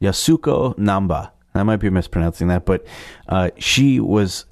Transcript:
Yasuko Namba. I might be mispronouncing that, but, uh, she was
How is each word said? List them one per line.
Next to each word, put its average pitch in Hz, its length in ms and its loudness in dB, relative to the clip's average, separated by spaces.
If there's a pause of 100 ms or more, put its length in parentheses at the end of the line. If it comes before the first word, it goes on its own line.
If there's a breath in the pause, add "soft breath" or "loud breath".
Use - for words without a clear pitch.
Yasuko 139 760 0
Namba. 98 540 0 (220)
I 98 100 0
might 110 140 2
be 104 120 -2
mispronouncing 87 580 -2
that, 87 180 0
but, 92 200 0 (420 loud breath)
uh, 92 300 0
she 131 420 2
was 101 520 0